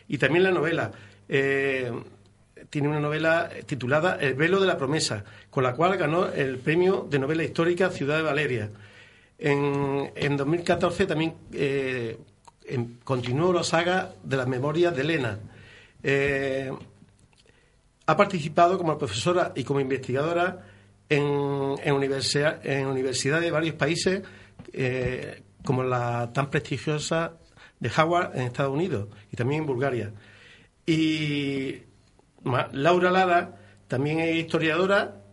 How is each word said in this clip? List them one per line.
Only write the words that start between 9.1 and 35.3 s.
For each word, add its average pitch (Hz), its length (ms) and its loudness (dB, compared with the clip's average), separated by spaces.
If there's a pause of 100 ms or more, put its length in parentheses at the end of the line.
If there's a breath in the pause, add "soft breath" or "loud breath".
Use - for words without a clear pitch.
En, 139 800 0
en 143 200 0
dos 139 100 -2
mil 170 180 0
catorce 175 420 2
también, 160 280 -2 (180)
eh, 131 680 -2 (480)
em, 120 380 -4
continuó 135 480 0
la 170 100 2
saga 180 500 0 (100)
de 127 140 -2
las 127 120 0
memorias 151 480 2
de 131 60 0
Elena. 131 360 -2 (640 loud breath)
Eh, 139 720 0 (1300 soft breath)
ha 160 100 4
participado 175 600 4
como 156 200 0
profesora 175 560 0
y 139 80 -4
como 139 160 -2
investigadora 139 840 -2 (440 loud breath)
en, 143 760 0
en 147 100 2
universia-, 139 680 0
en 135 220 -2
universidades 135 580 0
de 170 60 0
varios 151 240 0
países, 170 480 0 (500 loud breath)
eh, 127 680 -4 (220)
como 127 200 0
la 120 480 -2
tan 139 180 0
prestigiosa 160 840 -2 (440 loud breath)
de 120 160 -4
Harvard 170 420 2
en 131 60 0
Estados 135 300 -2
Unidos 143 360 -2 (220 loud breath)
y - 60 -12
también 139 240 0
en 156 60 -4
Bulgaria. 123 460 -2 (760 loud breath)
Y 147 880 0 (640)
Ma-, 127 300 0
Laura 180 380 4
Lara 180 460 2 (300 loud breath)
también 151 340 0
es 165 160 0
historiadora 165 800 0 (160)